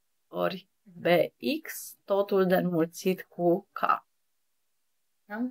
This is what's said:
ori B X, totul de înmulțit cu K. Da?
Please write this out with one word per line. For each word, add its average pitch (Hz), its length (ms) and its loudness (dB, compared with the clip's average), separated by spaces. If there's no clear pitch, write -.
ori 175 420 -6
B 175 200 -14
X, - 420 -16
totul 202 420 2
de 180 100 4
înmulțit 175 680 0
cu 175 500 0
K. - 80 -12
Da? 233 260 -6